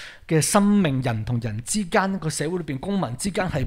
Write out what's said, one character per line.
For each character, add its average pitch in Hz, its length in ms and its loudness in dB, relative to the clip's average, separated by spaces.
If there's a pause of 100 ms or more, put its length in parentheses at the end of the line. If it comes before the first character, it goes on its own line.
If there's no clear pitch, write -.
(280)
嘅 160 140 4
生 202 220 4
命， 196 360 4
人 117 240 -2
同 120 160 0
人 113 240 -6
之 208 220 -2
間， 196 320 2
個 160 100 -4
社 151 220 -4
會 180 80 -4
裏 175 60 -6
邊 143 160 -6
公 196 200 -2
民 123 180 -2
之 202 120 -4
間 185 180 -2
係 139 200 -2